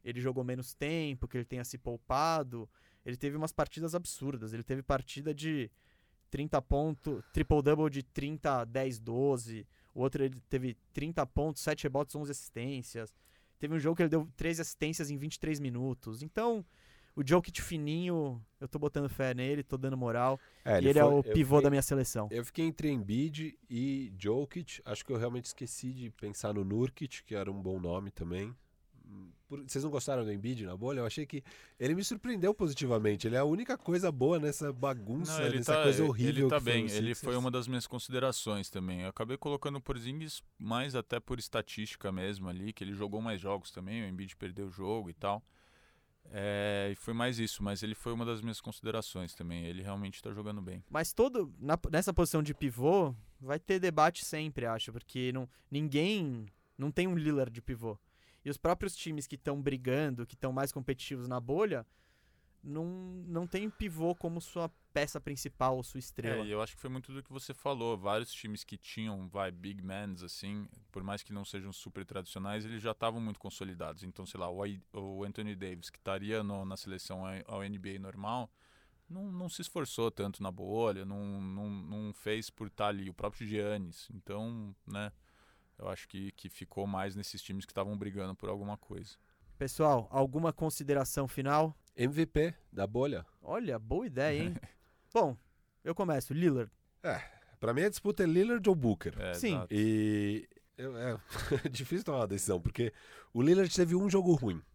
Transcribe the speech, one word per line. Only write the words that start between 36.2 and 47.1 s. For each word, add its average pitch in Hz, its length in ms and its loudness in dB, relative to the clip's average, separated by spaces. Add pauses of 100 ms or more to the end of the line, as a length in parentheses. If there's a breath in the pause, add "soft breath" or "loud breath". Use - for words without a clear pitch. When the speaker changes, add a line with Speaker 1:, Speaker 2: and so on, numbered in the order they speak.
Speaker 3:
tá 147 80 6
Speaker 2:
que 139 80 4
foi 120 80 4
Speaker 3:
bem. 117 100 4
Speaker 2:
o - 40 2
Speaker 3:
Ele 110 280 2
Speaker 2:
Sixers. - 60 -10
Speaker 3:
foi 123 140 0
uma 127 140 0
das 123 180 -2
minhas 127 200 -4
considerações 123 840 -2
também. 92 320 -4
Eu 92 80 -4
acabei 117 280 -4
colocando 143 400 -4
o 139 40 -6
Porzingis 139 600 -6 (160)
mais 123 340 -2
até 120 260 -2
por 120 200 -6
estatística - 720 -4
mesmo 95 380 -4
ali, 92 240 -6
que - 100 -10
ele 98 100 -6
jogou 101 280 -4
mais 110 200 -4
jogos 98 300 -4
também, 104 320 -8
o 101 40 -6
Embiid 95 280 -8
perdeu 98 320 -8
o - 20 -8
jogo 98 400 -4
e 82 40 -12
tal. 101 280 -2 (880 soft breath)
É, 101 600 0
e 98 40 -4
foi - 180 -6